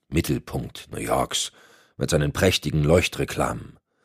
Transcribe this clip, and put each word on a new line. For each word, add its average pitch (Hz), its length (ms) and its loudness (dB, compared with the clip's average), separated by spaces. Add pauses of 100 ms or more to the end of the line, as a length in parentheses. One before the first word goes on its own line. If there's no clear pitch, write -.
(100)
Mittelpunkt - 800 -4
New - 100 -8
Yorks - 500 -2 (460)
mit 69 140 -2
seinen 73 220 2
prächtigen 76 520 2
Leuchtreklamen. 73 920 0 (260)